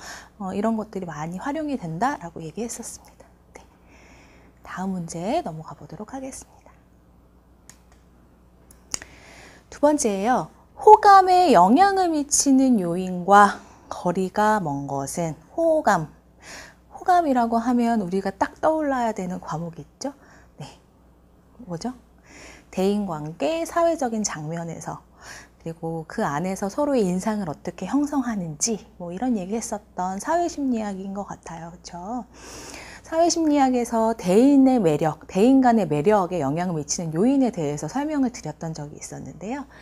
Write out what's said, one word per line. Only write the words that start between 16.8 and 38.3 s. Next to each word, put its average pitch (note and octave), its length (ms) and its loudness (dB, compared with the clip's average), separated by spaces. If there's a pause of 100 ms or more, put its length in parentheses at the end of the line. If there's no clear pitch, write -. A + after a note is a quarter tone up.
호감이라고 C4 540 2
하면 A#3 440 0
우리가 G3 300 -4
딱 - 300 -6
떠올라야 C#4 500 0
되는 F#3 300 -8
과목이 E3 400 -10
있죠? - 320 -12 (440)
네. C#3+ 100 -14 (880)
뭐죠? A3+ 360 -10 (800)
대인관계, G3 920 -4
사회적인 D4 580 0
장면에서, D#3+ 800 -8 (600)
그리고 E3 460 -8
그 A3 180 -4
안에서 F#3 440 -4
서로의 C#4 360 0
인상을 F#3 440 -2
어떻게 - 360 -10
형성하는지, A#3 1040 -4 (100)
뭐, F3 140 -10
이런 A#3 260 -2
얘기 F#3 160 -6
했었던 G3+ 680 -6
사회심리학인 A#3 920 -4
것 G3+ 120 -8
같아요. E3 460 -14
그쵸? F#3 520 -12 (800)
사회심리학에서 C#4 1120 2
대인의 B3+ 640 6
매력, D#3 480 0
대인 B3 320 6
간의 A#3 300 4
매력에 F3 500 2
영향을 D#3+ 360 -2
미치는 D#3 380 -6
요인에 B3 380 2
대해서 D3+ 380 -4
설명을 C#4+ 420 -2